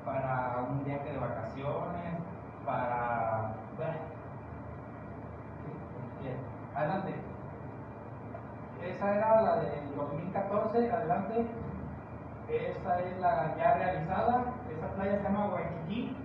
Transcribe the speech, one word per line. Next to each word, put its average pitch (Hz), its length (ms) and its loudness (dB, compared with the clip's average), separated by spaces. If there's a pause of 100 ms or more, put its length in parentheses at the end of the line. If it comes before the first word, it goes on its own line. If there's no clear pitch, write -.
para 131 640 0
un 139 140 0
viaje 143 260 -2
de - 80 -4
vacaciones, 170 960 -2 (500)
para, 113 880 2 (220)
bueno, - 220 -2 (1600)
sí, - 140 -6
lo - 260 -8 (160)
que - 80 -10
quieran. 131 200 -4 (340)
Adelante. - 380 0 (1700)
Esa 202 320 2
era 220 260 10
la 170 140 6
del 143 400 -2
dos 143 160 -2
mil 185 200 -4
catorce, 220 600 4
adelante. 226 540 2 (1000)
Esa 180 520 0
es 185 180 -2
la 165 380 4
ya 170 180 8
realizada, 190 680 4 (260)
esa - 240 -4
playa 196 220 2
se 196 80 2
llama 202 240 4
Waikiki. 175 760 -2